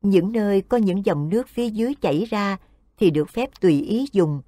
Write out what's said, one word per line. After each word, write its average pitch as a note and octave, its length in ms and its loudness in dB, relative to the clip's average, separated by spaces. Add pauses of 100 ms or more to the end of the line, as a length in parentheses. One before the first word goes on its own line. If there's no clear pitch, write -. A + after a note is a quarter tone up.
Những G3 300 2
nơi G#3 300 0
có B3 160 -2
những G3 280 0
dòng D3+ 240 -2
nước A3+ 180 -2
phía A#3+ 220 -4
dưới A3+ 320 -2
chảy E3 240 0
ra G3+ 320 -4 (400)
thì F#3 140 4
được D3 180 -2
phép A#3+ 200 -6 (120)
tùy D#3+ 200 4
ý B3+ 300 -2
dùng D#3 360 0